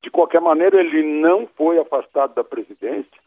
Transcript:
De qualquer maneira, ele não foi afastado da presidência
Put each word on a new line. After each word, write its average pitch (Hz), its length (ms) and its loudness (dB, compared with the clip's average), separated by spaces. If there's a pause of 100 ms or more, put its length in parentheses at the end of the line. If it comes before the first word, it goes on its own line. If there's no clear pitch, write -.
De - 80 -16
qualquer 165 300 2
maneira, 170 400 2
ele 156 220 0 (180)
não 185 260 2 (100)
foi 165 220 0
afastado 139 560 -4
da 117 100 -4
presidência 104 640 -10 (160)